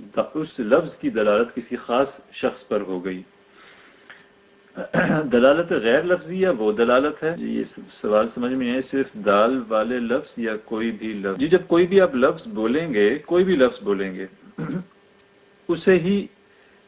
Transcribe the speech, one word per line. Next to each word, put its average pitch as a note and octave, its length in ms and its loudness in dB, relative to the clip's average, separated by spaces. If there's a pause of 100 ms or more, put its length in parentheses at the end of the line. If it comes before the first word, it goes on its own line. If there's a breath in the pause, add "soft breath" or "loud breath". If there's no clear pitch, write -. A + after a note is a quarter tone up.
(340)
اس D#3 260 -8
لفظ C3+ 360 2
کی C#3 140 -4
دلالت G#2+ 440 2
کسی A#2+ 220 -8
خاص B2 440 -2 (120)
شخص - 360 -6
پر G#2+ 120 -2
ہو F#2 240 -8
گئی۔ F#2 180 -8 (1500 loud breath)
<clears throat> - 560 -2
دلالت D3 400 4
غیر B2+ 300 2
لفظیہ F3 460 0
وہ G#2+ 240 0
دلالت B2 500 2
ہے، D#3+ 160 -2
جی A2+ 200 -6
یہ A2+ 60 -4
س-، - 160 -16 (120)
سوال G#2+ 360 0
سمجھ B2 240 -6
میں B2+ 200 -4
آئے، C3 100 -4
صرف C3+ 300 -4
دال G#2+ 560 2
والے A2 300 -2
لفظ A#2+ 400 -4
یا A2 180 -4
کوئی A2+ 340 -6
بھی A2 180 -10
لفظ؟ G2 320 -6
جی D3+ 80 0
جب F3 180 4
کوئی F3 200 4
بھی F#3+ 140 4
آپ F3 140 2
لفظ B2+ 320 2
بولیں A#2 480 -2
گے، G#2 240 4
کوئی F3 260 2
بھی F#3+ 120 2
لفظ B2 260 2
بولیں G2 320 -2
گے، F#2+ 120 -10 (320)
<clears throat> - 1080 -12
اسے F3 300 2
ہی، G3 280 0 (600 soft breath)